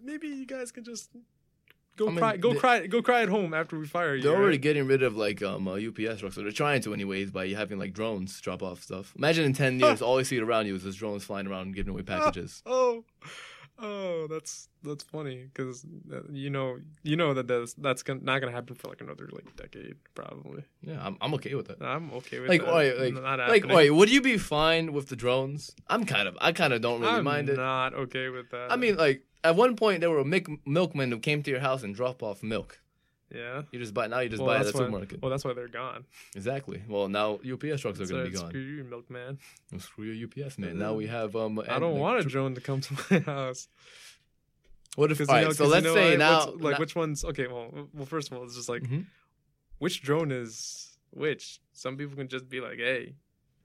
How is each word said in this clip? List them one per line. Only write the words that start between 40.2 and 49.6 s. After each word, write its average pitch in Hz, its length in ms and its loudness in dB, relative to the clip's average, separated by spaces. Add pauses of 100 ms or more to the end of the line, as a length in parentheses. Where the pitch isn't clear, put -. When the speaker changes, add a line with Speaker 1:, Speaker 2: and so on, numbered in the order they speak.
Speaker 2:
P 139 160 -10
S 135 120 -12
man. 87 220 -6
Now 104 120 -2
Speaker 1:
Yeah. 110 60 0
Speaker 2:
we 107 120 -4
have, 110 280 -4
um, 110 220 -2
Speaker 1:
I 107 60 -2
Speaker 2:
and, 131 160 -2
Speaker 1:
don't 165 140 0
Speaker 2:
like, 139 60 0
Speaker 1:
want 214 200 2
a - 20 2
Speaker 2:
tr- 151 60 0
Speaker 1:
drone 135 260 -2
to 123 60 -12
come 135 200 -4
to 139 140 -6
<laughs> - 160 -4
my 190 100 6
house. 135 480 -6 (1300)
Speaker 2:
What 151 140 4
if, 147 80 0
Speaker 1:
'Cause, 147 100 0
you 139 40 8
Speaker 2:
all 127 40 10
right, 113 100 8
Speaker 1:
know, 156 60 2
Speaker 2:
so 147 120 2
Speaker 1:
'cause, 143 40 8
you 151 40 8
Speaker 2:
let's 175 120 6
Speaker 1:
know, 165 100 4
Speaker 2:
say 180 160 8
Speaker 1:
like, 147 80 6
Speaker 2:
now, 156 280 6
Speaker 1:
what's, 170 160 -8
like, 147 120 2
Speaker 2:
now 143 40 0
Speaker 1:
which 160 180 -2
one's, 156 280 -2
okay, 139 240 -4
well, 120 180 -8
w-, 143 260 -14
well, 143 140 -10
first 151 240 -6
of 127 80 -10
all, 123 60 -12
it's 120 120 -14
just 120 140 -12
like, 120 120 -4
Speaker 2:
Mm-hmm. 131 180 -2 (800)